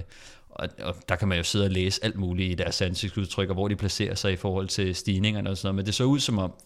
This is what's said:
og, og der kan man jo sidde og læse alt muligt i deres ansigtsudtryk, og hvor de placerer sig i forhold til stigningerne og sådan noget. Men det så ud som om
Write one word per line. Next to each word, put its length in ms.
og, 180
og 140
der 80
kan 120
man 100
jo 60
sidde 200
og 60
læse 340
alt 120
muligt 360
i 20
deres 280
ansigtsudtryk, 680
og 60
hvor 140
de 80
placerer 380
sig 180
i 40
forhold 320
til 260
stigningerne 560
og 60
sådan 100
noget. 100
Men 100
det 80
så 100
ud 160
som 180
om 140